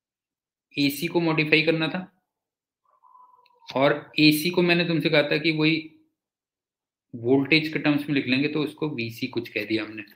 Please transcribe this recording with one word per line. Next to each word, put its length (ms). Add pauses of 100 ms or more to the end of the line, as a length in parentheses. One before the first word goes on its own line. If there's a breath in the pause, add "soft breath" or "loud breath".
(760)
एसी 300
को 140
modify 420
करना 240
था, 200 (1600)
और 520
एसी 300
को 120
मैंने 260
तुमसे 220
कहा 140
था 160
कि 140
वही 360 (1200)
voltage 540
के 120
terms 300
में 60
लिख 120
लेंगे, 200
तो 160
उसको 260
वीसी 400
कुछ 200
कह 160
दिया 180
हमने, 200 (120)